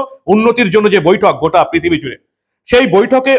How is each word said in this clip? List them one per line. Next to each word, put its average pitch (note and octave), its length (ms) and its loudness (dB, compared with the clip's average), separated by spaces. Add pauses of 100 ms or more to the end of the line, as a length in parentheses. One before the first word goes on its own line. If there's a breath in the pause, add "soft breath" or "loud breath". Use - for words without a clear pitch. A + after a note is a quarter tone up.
(280)
উন্নতির A3 420 0
জন্য G#3 220 0
যে G3 80 2
বৈঠক F3+ 400 0
গোটা D#3+ 240 0
পৃথিবী E3 360 -2
জুড়ে, B2+ 180 -12 (500)
সেই B3 200 2
বৈঠকে B3 520 0